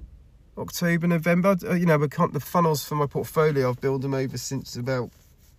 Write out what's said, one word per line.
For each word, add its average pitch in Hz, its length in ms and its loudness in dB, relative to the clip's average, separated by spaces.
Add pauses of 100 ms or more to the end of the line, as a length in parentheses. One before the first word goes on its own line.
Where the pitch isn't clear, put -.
(580)
October, 170 500 -2
November. 175 560 2
Uh, - 100 -2
you 175 120 2
know, 156 140 6
the 147 100 0
con-, 170 220 0
the 147 80 -4
funnels 160 440 0
for - 120 -6
my 147 100 0
portfolio, 143 640 0
I've 123 120 -4
built 135 200 0
them 139 140 -2
over 131 220 -4
since - 380 -8
about 123 360 -4 (480)